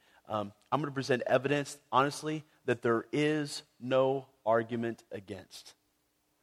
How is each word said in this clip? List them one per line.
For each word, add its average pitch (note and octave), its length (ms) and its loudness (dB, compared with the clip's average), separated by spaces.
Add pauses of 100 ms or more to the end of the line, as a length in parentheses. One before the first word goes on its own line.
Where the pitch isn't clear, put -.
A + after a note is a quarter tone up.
(280)
um, G#2 240 -4 (200)
I'm C3+ 80 0
gonna D3 120 -6
present C3 340 0
evidence, C3+ 520 0 (140)
honestly, C#3+ 500 0 (220)
that A#2+ 180 2
there A#2 300 2
is D3+ 500 0 (160)
no C3 480 2 (180)
argument A#2 680 0
against. F#2+ 600 -14 (680)